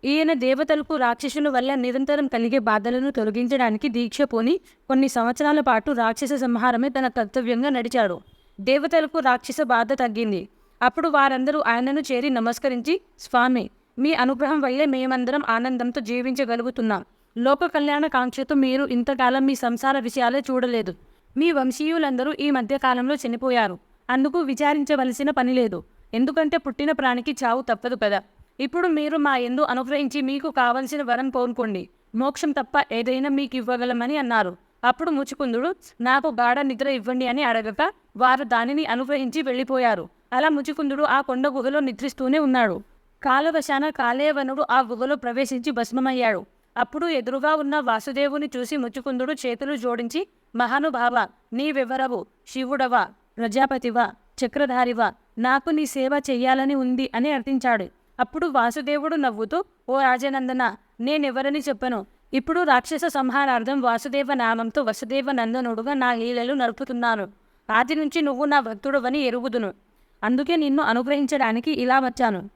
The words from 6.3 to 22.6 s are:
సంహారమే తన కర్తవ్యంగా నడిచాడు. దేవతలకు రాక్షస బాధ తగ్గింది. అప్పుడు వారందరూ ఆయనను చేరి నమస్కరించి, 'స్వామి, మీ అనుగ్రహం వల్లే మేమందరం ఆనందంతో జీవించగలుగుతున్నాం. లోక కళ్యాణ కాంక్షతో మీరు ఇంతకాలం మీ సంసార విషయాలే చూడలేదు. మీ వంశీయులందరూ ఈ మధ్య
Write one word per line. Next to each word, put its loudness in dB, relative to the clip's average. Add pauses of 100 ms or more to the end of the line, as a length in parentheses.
సంహారమే 2
తన 0 (100)
కర్తవ్యంగా 0
నడిచాడు. 0 (420)
దేవతలకు 2 (120)
రాక్షస -2 (120)
బాధ 2 (140)
తగ్గింది. -2 (360)
అప్పుడు 2 (100)
వారందరూ 2 (120)
ఆయనను 0
చేరి 0
నమస్కరించి, -2 (300)
'స్వామి, 2 (380)
మీ 4 (100)
అనుగ్రహం 2
వల్లే 2
మేమందరం 0 (120)
ఆనందంతో -2 (100)
జీవించగలుగుతున్నాం. -2 (420)
లోక 4
కళ్యాణ 2
కాంక్షతో -2
మీరు 2 (100)
ఇంతకాలం 2
మీ 2
సంసార 0 (100)
విషయాలే 0
చూడలేదు. 0 (480)
మీ 4 (100)
వంశీయులందరూ 0 (140)
ఈ 2
మధ్య 0 (100)